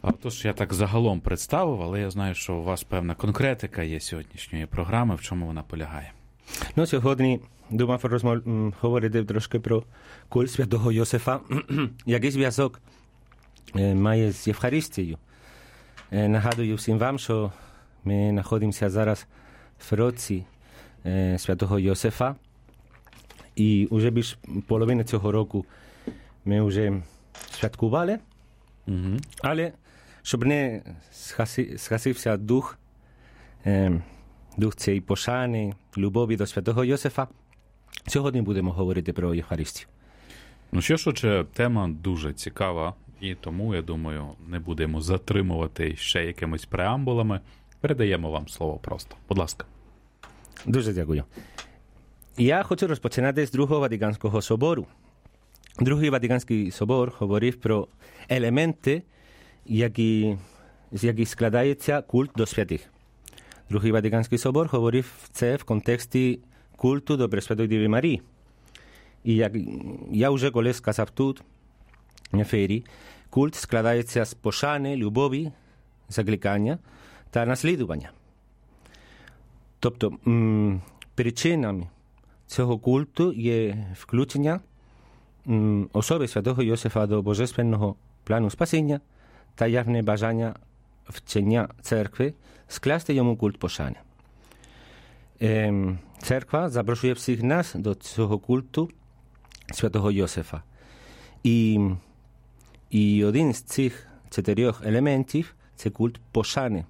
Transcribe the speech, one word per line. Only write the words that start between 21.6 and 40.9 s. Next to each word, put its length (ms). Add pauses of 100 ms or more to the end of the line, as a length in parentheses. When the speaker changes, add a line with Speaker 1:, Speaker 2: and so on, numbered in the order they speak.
Speaker 2:
Йосифа. 580 (1200)
І 340
вже 200
більш 280 (280)
половини 380
цього 280
року 340 (800)
ми 180
вже 400 (480)
святкували. 680 (680)
Speaker 1:
Мгм. 340 (220)
Speaker 2:
Але 300 (540)
щоб 180
не 380 (300)
схаси-, 680
схасився 580
дух, 420 (880)
е, 360 (540)
дух 200
цієї 240
пошани, 720 (220)
любові 400
до 100
святого 380
Йосифа, 440 (800)
сьогодні 360
будемо 300
говорити 400
про 220
Євхаристію. 540 (840)
Speaker 1:
Ну 80
що 160